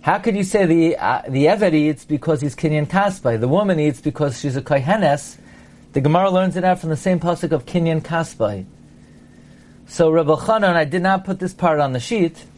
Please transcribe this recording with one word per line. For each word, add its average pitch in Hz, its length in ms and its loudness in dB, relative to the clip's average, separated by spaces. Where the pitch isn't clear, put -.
How 185 180 0
could 196 160 -2
you 202 80 0
say 190 200 2
the, 165 320 2
uh, 113 320 -2
the 135 180 2
eved 190 280 2
eats 151 300 0
because 151 360 -2
he's 139 140 -4
kinyan 151 320 0
kasbai, 185 540 0
the 120 80 0
woman 185 320 0
eats 151 200 0
because 143 380 -4
she's 139 160 -4
a 139 80 -4
kohenes? 151 760 0
The 143 80 0
Gemara 170 300 2
learns 185 260 0
it 185 60 -4
out 185 160 2
from 165 120 -8
the 156 60 -2
same 185 220 -2
pasuk 170 320 -2
of 147 160 -2
kinyan 165 360 0
kasbai. 113 640 -4
So 165 200 2
Reb 160 200 4
Elchanan, 185 480 2
I 160 80 2
did 160 180 -2
not 190 220 0
put 190 160 -6
this 185 120 -6
part 160 280 0
on 135 140 0
the 127 40 -4
sheet. 170 460 -2